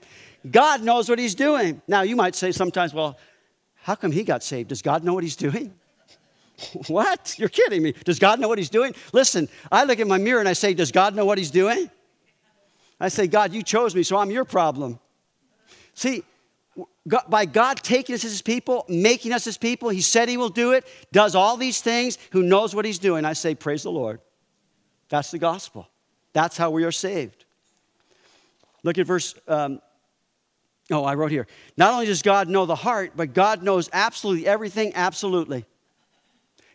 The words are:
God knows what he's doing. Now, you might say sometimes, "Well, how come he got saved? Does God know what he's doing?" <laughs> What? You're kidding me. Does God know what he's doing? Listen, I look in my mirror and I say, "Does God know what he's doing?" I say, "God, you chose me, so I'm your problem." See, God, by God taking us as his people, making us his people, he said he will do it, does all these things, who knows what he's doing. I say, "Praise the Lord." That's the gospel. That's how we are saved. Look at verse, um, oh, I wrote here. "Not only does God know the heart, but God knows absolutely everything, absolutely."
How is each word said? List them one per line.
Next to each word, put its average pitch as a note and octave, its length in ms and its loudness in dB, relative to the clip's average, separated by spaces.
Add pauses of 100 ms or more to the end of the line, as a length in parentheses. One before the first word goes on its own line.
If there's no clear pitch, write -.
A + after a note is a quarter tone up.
(500)
God B3+ 320 6
knows A#3 280 2
what A#3+ 100 2
he's A3+ 160 -4
doing. C4+ 520 0
Now, G3 140 0
you G#3+ 140 0
might F#3 200 0
say F#3 160 -2
sometimes, F3 420 -2
"Well, D3+ 260 -4 (640)
how G3 120 -4
come F3 160 -4
he F3+ 120 -2
got C#3+ 200 -2
saved? A#2+ 260 -8
Does C3+ 120 -8
God D#3 220 0
know F3+ 100 0
what F#3 100 -4
he's D#3 120 -8
doing?" G3 420 -6
<laughs> - 1120 -20
What? A3 520 -2
You're F3+ 100 -2
kidding E4+ 320 2
me. D#3 120 0 (100)
Does F3 160 -2
God G#3 200 6
know A3 80 -2
what A3 120 0
he's E3 100 -4
doing? A#3 240 0 (200)
Listen, A3+ 360 2 (220)
I A3 120 6
look B3+ 140 2
in A3 100 0
my F#3+ 120 2
mirror A#3 200 2
and G3 100 2
I F3 40 2
say, G3 220 0
"Does D#3 160 0
God G3 240 4
know G#3 100 0
what G3+ 140 2
he's E3 100 -6
doing?" G#3 400 2 (1120)
I F#3 100 -2
say, G3 160 0
"God, G3+ 280 2
you G#3+ 100 -6
chose G#3+ 320 0
me, F3+ 80 2
so F#3+ 140 0
I'm G3+ 120 0
your B3+ 160 -2
problem." C#3+ 540 -2 (960)
See, B3 280 -4 (840)
God, A3 200 2
by G#3 200 2
God A#3 340 0
taking B3+ 320 -2
us A3 100 -6
as A3+ 80 -6
his G3 120 -8
people, B3 440 -2
making G3+ 460 2
us A#3 100 -2
his A3 140 -8
people, A#3 320 -4
he F#3 120 -2
said A#3 280 2
he B3 80 -2
will A#3+ 120 -2
do A#3+ 240 2
it, C4 120 2 (260)
does G3+ 220 6
all G3+ 240 4
these B3 240 -4
things, A#3+ 380 -2 (100)
who F#3 140 2
knows G3 320 4
what G#3 100 -2
he's G3+ 140 -6
doing. E3+ 260 0
I D#3 80 -2
say, D#3 220 -4
"Praise D3 260 -6
the F3 100 -8
Lord." A#2 300 -6 (880)
That's D3 220 -4
the E3+ 80 -8
gospel. E3 500 -4 (420)
That's E3 260 0
how E3+ 120 0
we D#3+ 140 0
are E3+ 80 0
saved. E3 520 -6 (1400)
Look E3+ 160 -2
at E3 80 0
verse, F3+ 260 -2 (140)
um, D3 340 -4 (1120)
oh, D3+ 140 -2
I C#3 100 -2
wrote D3+ 160 -2
here. C3 160 -4 (280)
"Not F#3+ 160 6
only A#3+ 140 -2
does F#3+ 160 -2
God G3 280 2
know F#3+ 180 2
the E3 80 0
heart, G3 400 -4
but D3+ 180 -6
God F#3+ 300 2
knows F#3 280 0
absolutely G3 540 -2
everything, G#3 480 0
absolutely." F3+ 720 -2 (1080)